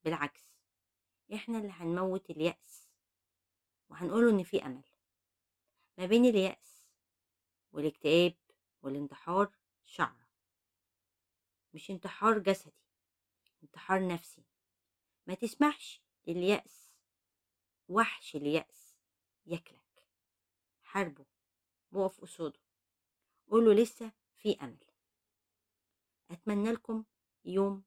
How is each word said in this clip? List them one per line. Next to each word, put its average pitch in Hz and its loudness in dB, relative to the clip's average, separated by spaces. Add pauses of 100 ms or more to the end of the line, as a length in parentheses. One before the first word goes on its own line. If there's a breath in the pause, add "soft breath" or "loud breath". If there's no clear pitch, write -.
بالعكس، 151 -6 (760)
إحنا 226 -8
اللي 208 -8
هنموت 180 -4
اليأس - -6 (1000)
وهنقوله 180 2
إن 202 4
في - -4
أمل. 131 -12 (1120)
ما 180 -6
بين 233 6
اليأس 202 0 (840)
والاكتئاب 156 2 (480)
والانتحار 143 -4 (280)
شعرة، - -8 (1500)
مش - -18
انتحار 202 0
جسدي، 190 -2 (800)
انتحار 190 0
نفسي. - -8 (840)
ما 180 -8
تسمحش - -2 (240)
لليأس، 180 -4 (960)
وحش 208 -2
اليأس 147 -4 (500)
ياكلك. - -14 (760)
حاربه، 160 -8 (680)
وقف 190 -4
قصاده، 165 -12 (880)
قوله: 220 6
"لسه 220 0 (220)
في - -4
أمل". 127 -16 (1500)
أتمنى 208 -4
لكم 220 -8 (400)
يوم 196 -2